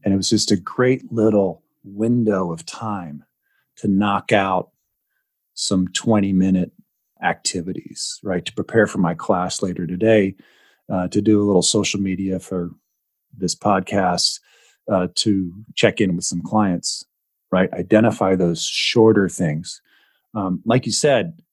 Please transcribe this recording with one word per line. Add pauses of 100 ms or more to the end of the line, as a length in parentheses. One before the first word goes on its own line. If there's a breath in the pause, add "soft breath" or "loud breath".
And
it
was
just
a
great
little (200)
window
of
time (540)
to
knock
out (800)
some
twenty-minute (500)
activities,
right?
To
prepare
for
my
class
later
today, (560 soft breath)
uh,
to
do
a
little
social
media
for (680)
this
podcast, (520 soft breath)
uh,
to (220)
check
in
with
some
clients, (440)
right?
Identify
those
shorter
things. (540)
Um,
like
you
said (140)